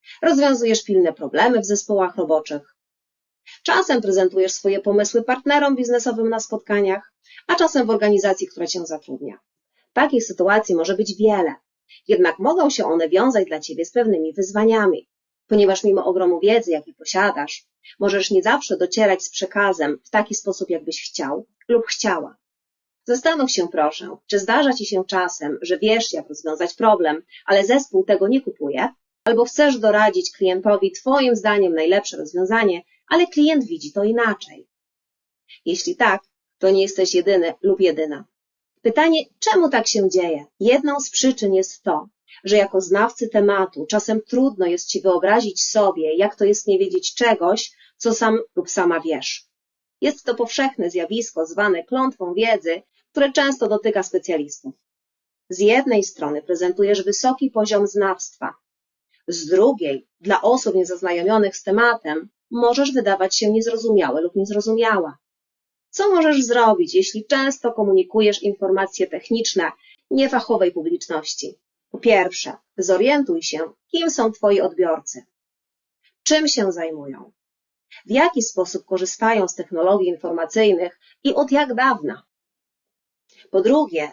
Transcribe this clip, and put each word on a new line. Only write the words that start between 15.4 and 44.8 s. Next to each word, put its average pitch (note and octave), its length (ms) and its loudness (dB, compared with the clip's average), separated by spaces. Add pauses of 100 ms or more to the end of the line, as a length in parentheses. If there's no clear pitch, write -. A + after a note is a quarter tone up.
ponieważ G3+ 380 2
mimo G3 200 2
ogromu F3+ 360 2
wiedzy, G3+ 300 2
jakie D#3 240 -6
posiadasz, - 720 -4 (340)
możesz G3 300 0
nie F#3 120 2
zawsze A3+ 340 0
docierać F#3 480 0
z - 60 -12
przekazem F#3 720 -2
w - 60 -20
taki G#3+ 240 -2
sposób, - 360 -6
jakbyś - 400 -6
chciał D3+ 360 -8 (220)
lub A#3 180 2
chciała. F3+ 500 -6 (720)
Zastanów C4 440 0
się E3+ 180 -2
proszę, - 480 -4 (100)
czy G#3 120 0
zdarza B3 340 2
ci G#3+ 140 -8
się F#3+ 180 -2
czasem, F3+ 580 -4
że F3 160 -2
wiesz, A3 340 0
jak D#3 160 -8
rozwiązać D#3 460 -6
problem, F3 480 2 (240)
ale G3 180 4
zespół A3 400 2
tego G3 240 2
nie C4+ 120 2
kupuje, D3 480 -6 (360)
albo A#3 200 2
chcesz C#4 340 2
doradzić G#3+ 540 2
klientowi F#3+ 600 0
twoim C4 440 0
zdaniem G3+ 380 2
najlepsze E3+ 420 0
rozwiązanie, F#3 680 -2 (260)
ale F4 180 2
klient D4+ 380 2
widzi D#3 280 -10
to G3+ 120 -2
inaczej. A3 640 -2 (960)
Jeśli - 320 -4
tak, G3+ 260 0 (360)
to F#3+ 120 2
nie G3 120 4
jesteś F#3+ 320 0
jedyny F3 480 2
lub F#3+ 180 0
jedyna. D#3 440 0 (580)
Pytanie, D#4 420 2 (140)
czemu G4 300 2
tak A#3+ 200 -2
się G3+ 200 0
dzieje? E3+ 380 -2 (140)
Jedną C#4 400 2
z - 100 -10
przyczyn A3 440 0
jest F#3+ 280 -2
to, E3+ 260 -4 (360)
że G3+ 120 2
jako G3 240 2
znawcy G#3 480 0
tematu G3 580 0
czasem G#3+ 420 -2
trudno A#3+ 380 0
jest F3 220 -2